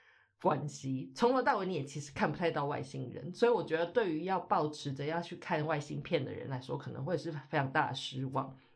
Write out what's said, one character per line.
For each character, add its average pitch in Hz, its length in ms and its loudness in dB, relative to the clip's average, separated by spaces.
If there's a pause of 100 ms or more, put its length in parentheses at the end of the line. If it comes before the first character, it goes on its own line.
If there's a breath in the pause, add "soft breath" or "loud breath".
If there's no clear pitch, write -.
(400 soft breath)
关 147 260 2
系， 131 480 -6
从 240 160 6
头 262 100 4
到 247 160 4
尾 190 80 0
你 185 100 0
也 135 100 -2
其 147 160 -8
实 - 100 -14
看 - 180 2
不 147 80 -2
太 170 140 4
到 147 140 0
外 131 180 -2
星 131 300 -8
人， - 200 -8
所 233 140 6
以 240 40 8
我 190 120 4
觉 147 140 0
得 170 80 2
对 180 280 2
于 156 120 -2
要 185 140 2
抱 170 300 2
持 151 220 -4
着 139 140 -4
要 165 160 0
去 175 160 -10
看 156 280 0
外 151 140 2
星 147 220 -6
片 143 240 2
的 104 80 -6
人 - 160 -8
来 131 100 -4
说， 131 180 -6
可 131 140 -8
能 120 140 -6
会 170 120 0
是 165 140 -4
非 151 260 -4
常 135 140 2
大 147 160 2
的 135 80 -4
失 135 300 -6
望。 135 320 -4 (180 soft breath)